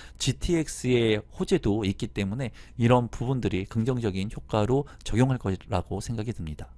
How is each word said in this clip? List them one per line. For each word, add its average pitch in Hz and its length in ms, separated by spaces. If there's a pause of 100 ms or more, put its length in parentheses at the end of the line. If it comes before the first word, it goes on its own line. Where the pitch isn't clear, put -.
(180)
지티엑스의 123 1040 (160)
호재도 113 480
있기 101 200
때문에 104 460 (240)
이런 120 320
부분들이 107 560
긍정적인 113 680
효과로 117 520 (180)
적용할 127 360
거라고 95 640
생각이 113 320
듭니다. 80 460